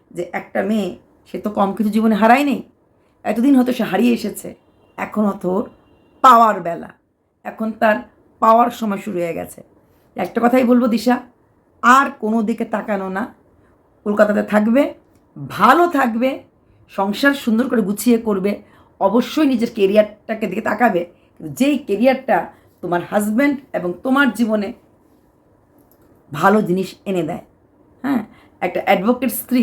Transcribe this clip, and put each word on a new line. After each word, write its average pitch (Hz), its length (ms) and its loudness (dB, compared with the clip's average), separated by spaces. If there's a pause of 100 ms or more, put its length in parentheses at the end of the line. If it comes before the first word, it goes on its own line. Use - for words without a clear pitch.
(120)
যে 175 220 -8
একটা 196 300 -6
মেয়ে, 202 340 -4 (340)
সে 180 80 -10
তো 214 100 -6
কম 202 240 -2
কিছু 208 160 -2
জীবনে 220 260 2
হারায়নি, 240 480 4 (600)
এতদিন 233 320 2
হয়তো 254 180 2
সে 233 100 -2
হারিয়ে 233 300 0
এসেছে, - 420 -8 (500)
এখন 214 200 -2
অত 196 200 -4
ওর 185 180 0 (600)
পাওয়ার 233 380 6
বেলা, 170 280 -8 (560)
এখন 214 260 -8
তার 220 260 2 (440)
পাওয়ার 226 280 6 (100)
সময় 202 260 -4
শুরু 190 140 -6
হয়ে 170 200 -4
গেছে। - 200 -14 (560)
একটা 180 280 -6
কথাই 247 280 2
বলবো 247 160 4
দিশা, 240 280 0 (680)
আর 254 220 6 (140)
কোনো 220 220 -2
দিকে 226 240 -4
তাকানো 202 440 -6
না, 190 140 -6 (840)
কলকাতাতে 208 380 0
থাকবে, 220 400 2 (720)
ভালো 262 300 6
থাকবে, 262 420 0 (640)
সংসার 202 400 0
সুন্দর 240 360 0
করে 233 120 0
গুছিয়ে 208 360 2
করবে, 202 340 -2 (480)
অবশ্যই 240 480 2
নিজের 233 260 0
ক্যারিয়ারটাকে 214 760 0
দিকে 190 140 -6
তাকাবে। 220 400 0 (300)
কিন্তু 160 180 -16 (100)
যেই 277 180 2
ক্যারিয়ারটা 233 600 0 (440)
তোমার 175 280 -2
হাজব্যান্ড 214 460 0 (180)
এবং 180 160 -4 (140)
তোমার 269 300 2
জীবনে 214 340 -2 (1600)
ভালো 180 300 2
জিনিস 180 280 -2 (160)
এনে 185 180 -2
দেয়, 151 200 -8 (600)
হ্যাঁ, 131 180 -2 (400)
একটা 175 260 -4
অ্যাডভোকেট 226 440 0
স্ত্রী, - 320 -2